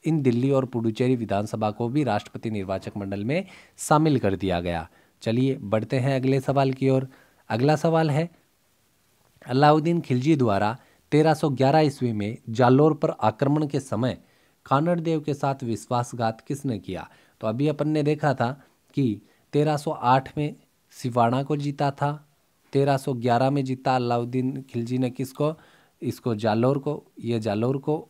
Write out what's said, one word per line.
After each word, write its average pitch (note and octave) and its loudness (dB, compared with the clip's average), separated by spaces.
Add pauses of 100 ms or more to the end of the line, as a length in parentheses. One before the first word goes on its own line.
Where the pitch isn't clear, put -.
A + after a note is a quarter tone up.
इन D#3 0
दिल्ली B2+ 2
और C3+ 2
पुडुचेरी A#2 0
विधानसभा G#2+ -2
को A#2 -4
भी C#3+ 0
राष्ट्रपति A2 -4
निर्वाचक F#2+ -6
मंडल G2+ -6
में D#3+ -2 (360)
शामिल D#3 2
कर G2 0
दिया F2 -2
गया। E2+ -6 (340)
चलिए B2+ 0
बढ़ते A2 -2
हैं C3+ 0
अगले C3 0
सवाल C#3 0
की C3+ -2
ओर। C3 2 (420)
अगला C#3 2
सवाल D#3+ 2
है, D#3+ 0 (1200)
अलाउद्दीन D3+ 4
खिलजी C#3 2
द्वारा G#2+ 2 (360)
तेरह D#3 6
सौ D#3 0
ग्यारह C#3 4
ईस्वी C3+ 0
में G#2+ -4 (140)
जालोर B2+ 6
पर D3+ -2
आक्रमण C#3+ 0
के C3+ -4
समय A2+ -4 (480)
कानड़ E3 2
देव D#3+ -2
के D3+ -4
साथ C3+ -4
विश्वासघात A#2 -4
किसने C3 -6
किया? F2 -10 (320)
तो A2+ -6
अभी B2 -2
अपन D3 -2
ने D3+ 0
देखा D3+ 0
था A#2+ 0 (460)
कि A2+ 0 (320)
तेरह D3 2
सौ D3+ -4
आठ C3+ 2
में D3 -2 (420)
सिवाड़ा A#2+ 2
को D3 -2
जीता C#3+ -2
था, C#3+ -4 (600)
तेरह C#3 2
सौ C3+ -4
ग्यारह A#2+ 2
में C#3+ 0
जीता C3 -2
अलाउद्दीन B2 -2
खिलजी A#2+ -4
ने B2+ 0
किसको, C#3+ -4 (500)
इसको B2 -4
जालोर A#2 2
को, C#3+ -6 (180)
ये A#2 -4
जालोर A2+ -2
को D3+ -4 (120)